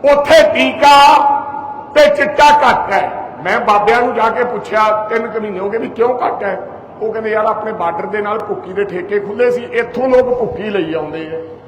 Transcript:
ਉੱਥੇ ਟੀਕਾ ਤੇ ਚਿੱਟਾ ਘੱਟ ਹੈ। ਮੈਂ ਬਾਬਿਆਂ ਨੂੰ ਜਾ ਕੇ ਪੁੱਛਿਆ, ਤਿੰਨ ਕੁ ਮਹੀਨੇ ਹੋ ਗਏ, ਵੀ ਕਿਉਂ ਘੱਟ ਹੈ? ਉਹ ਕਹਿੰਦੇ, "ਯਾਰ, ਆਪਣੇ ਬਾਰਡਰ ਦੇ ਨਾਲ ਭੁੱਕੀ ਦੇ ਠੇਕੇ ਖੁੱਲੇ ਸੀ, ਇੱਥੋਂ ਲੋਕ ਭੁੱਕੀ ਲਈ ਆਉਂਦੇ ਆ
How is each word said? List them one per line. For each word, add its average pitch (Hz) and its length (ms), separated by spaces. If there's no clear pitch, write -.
ਉੱਥੇ 285 400
ਟੀਕਾ 285 640
ਤੇ 587 200
ਚਿੱਟਾ 294 440
ਘੱਟ 226 320
ਹੈ। 170 200
ਮੈਂ 202 160
ਬਾਬਿਆਂ 214 420
ਨੂੰ 247 120
ਜਾ 220 160
ਕੇ 247 140
ਪੁੱਛਿਆ, 214 680
ਤਿੰਨ 233 180
ਕੁ 220 140
ਮਹੀਨੇ 202 180
ਹੋ 202 100
ਗਏ, 220 80
ਵੀ 233 120
ਕਿਉਂ 247 360
ਘੱਟ - 180
ਹੈ? 196 180
ਉਹ 220 120
ਕਹਿੰਦੇ, 220 160
"ਯਾਰ, 214 160
ਆਪਣੇ 214 260
ਬਾਰਡਰ 180 340
ਦੇ 202 160
ਨਾਲ 214 180
ਭੁੱਕੀ 185 340
ਦੇ 202 100
ਠੇਕੇ 196 360
ਖੁੱਲੇ 226 320
ਸੀ, 240 200
ਇੱਥੋਂ 233 380
ਲੋਕ 247 300
ਭੁੱਕੀ 208 240
ਲਈ 185 300
ਆਉਂਦੇ 160 400
ਆ 160 220